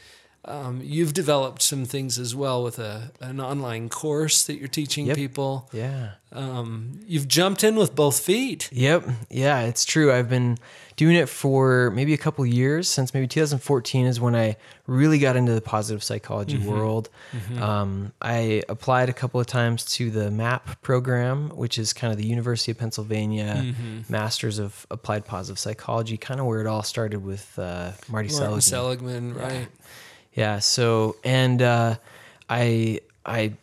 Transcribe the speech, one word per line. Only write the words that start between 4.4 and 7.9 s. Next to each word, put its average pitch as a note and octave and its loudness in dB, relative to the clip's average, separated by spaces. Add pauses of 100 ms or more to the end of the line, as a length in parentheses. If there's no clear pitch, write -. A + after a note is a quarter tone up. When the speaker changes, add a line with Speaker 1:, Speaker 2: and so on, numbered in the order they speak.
Speaker 1:
that D3 -4
you're C3+ -12
teaching D3 -4
Speaker 2:
Yep. C#3+ 0
Speaker 1:
people. C3+ -4
Speaker 2:
Yeah. B2 -6 (240)
Speaker 1:
Um, B2 -8
you've D3 -2
jumped F#3 4
in A3 6
with G3 2